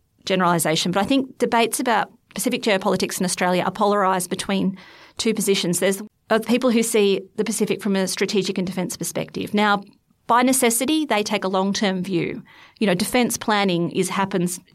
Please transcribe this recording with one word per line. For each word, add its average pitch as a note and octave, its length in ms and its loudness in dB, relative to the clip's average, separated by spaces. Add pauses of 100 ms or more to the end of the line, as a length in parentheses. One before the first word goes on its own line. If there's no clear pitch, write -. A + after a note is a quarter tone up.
(260)
generalisation, F3 640 2
but G3 100 2
I - 40 0
think C4+ 320 0
debates A#3 420 0
about A#3 320 0 (220)
Pacific A#3+ 280 -2
geopolitics F#3+ 580 0
in F#3+ 60 0
Australia F3+ 380 0
are F#3 80 -2
polarised F#3+ 580 0
between F#3+ 480 -2 (400)
two A3 160 0
positions. G3 460 0
There's, G3 220 0 (280)
uh, A3 100 2
people A#3+ 320 2
who A3+ 120 4
see G3+ 380 2 (140)
the G#3+ 80 -2
Pacific G#3 380 -2
from G3 140 0
a F#3+ 120 0
strategic G3 500 -2
and F#3 80 -2
defence F3+ 300 -4
perspective. - 580 -6
Now, G3+ 300 2 (440)
by A#3+ 160 4
necessity, C4 600 2
they G#3 180 0
take G#3 200 -4
a F#3 40 -4
long-term F#3+ 560 0
view. F#3 400 -4 (360)
You G#3+ 80 0
know, F3+ 60 2
defence A3 440 0
planning F#3+ 540 0
is, F3+ 180 -2
happens F#3+ 500 -2 (160)